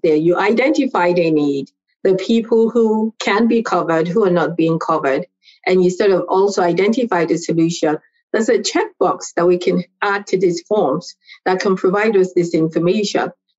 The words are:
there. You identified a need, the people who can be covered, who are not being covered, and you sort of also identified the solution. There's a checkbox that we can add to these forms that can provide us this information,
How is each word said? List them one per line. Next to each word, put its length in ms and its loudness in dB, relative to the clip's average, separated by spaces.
there. 140 2
You 220 0
identified 800 0
a 120 0
need, 400 -2
the 100 2
people 560 0
who 480 0
can 280 0
be 160 2
covered, 460 -2
who 160 0
are 60 2
not 260 0
being 220 0
covered, 480 -2
and 180 4
you 60 4
sort 220 2
of 180 2
also 320 2
identified 680 0
the 80 0
solution. 640 -2
There's 160 0
a 120 2
checkbox 760 -4
that 120 0
we 120 4
can 240 -2
add 260 -2
to 100 0
these 240 0
forms 540 -2
that 140 -2
can 160 0
provide 420 0
us 160 2
this 220 0
information, 800 -2